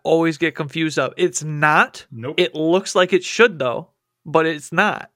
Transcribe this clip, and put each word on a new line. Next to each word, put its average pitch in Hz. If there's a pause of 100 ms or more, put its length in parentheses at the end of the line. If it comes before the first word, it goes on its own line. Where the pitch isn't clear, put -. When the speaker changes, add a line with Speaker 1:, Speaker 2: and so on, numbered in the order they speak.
Speaker 1:
always 165
get 160
confused 156
of. 131
It's 175
not. 156
Speaker 2:
Nope. 127
Speaker 1:
It 180
looks 165
like 185
it 190
should, 220
though, 127 (360)
but 160
it's 151
not. 180